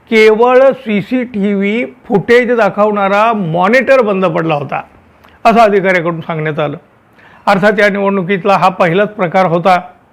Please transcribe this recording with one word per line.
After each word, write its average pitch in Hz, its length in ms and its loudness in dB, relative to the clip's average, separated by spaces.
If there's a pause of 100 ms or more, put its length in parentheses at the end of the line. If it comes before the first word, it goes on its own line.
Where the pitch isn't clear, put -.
(100)
केवळ 220 480 4
सीसीटीव्ही 220 1300 -2
फुटेज 240 680 0
दाखवणारा 208 800 0
मॉनिटर 214 720 0
बंद 190 240 -2
पडला 160 280 -2
होता 143 280 -8 (640)
असं 226 160 4
अधिकाऱ्याकडून 180 600 0
सांगण्यात 156 380 -6
आलं. 147 180 -4 (680)
अर्थात 202 320 2
या 208 100 4
निवडणुकीतला 196 640 -2
हा 180 160 2
पहिलाच 185 400 0
प्रकार 190 380 0
होता, 175 340 0 (320)